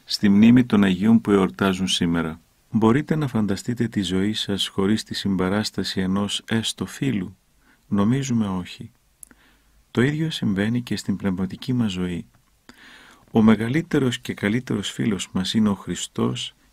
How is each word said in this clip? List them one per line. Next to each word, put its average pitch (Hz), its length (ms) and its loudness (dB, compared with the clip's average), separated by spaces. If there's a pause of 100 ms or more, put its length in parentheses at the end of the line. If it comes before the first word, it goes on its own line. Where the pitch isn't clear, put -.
στη - 240 -2
μνήμη 113 360 8
των 104 200 4
Αγίων 101 360 4
που 107 100 0
εορτάζουν 95 580 2
σήμερα. 85 520 -2 (300)
Μπορείτε 117 440 2
να 151 120 -2
φανταστείτε 113 640 -2
τη 107 140 -2
ζωή 95 300 -2
σας 101 340 -4
χωρίς 101 380 0
τη - 100 -12
συμπαράσταση 98 840 -2
ενός 98 480 -2
έστω 110 380 -4
φίλου; 98 500 -6 (520)
Νομίζουμε 113 580 0
όχι. 95 440 -8 (1000)
Το 113 120 2
ίδιο 151 280 0
συμβαίνει 110 520 -2
και 107 140 -6
στην 98 200 -4
πνευματική 95 560 -4
μας 117 200 0
ζωή. 90 340 -6 (1040)
Ο 113 120 4
μεγαλύτερος 120 760 2
και - 160 -8
καλύτερος 104 560 -2
φίλος 107 420 -4
μας 92 220 -2
είναι 110 140 4
ο 101 60 0
Χριστός 117 800 -6 (180)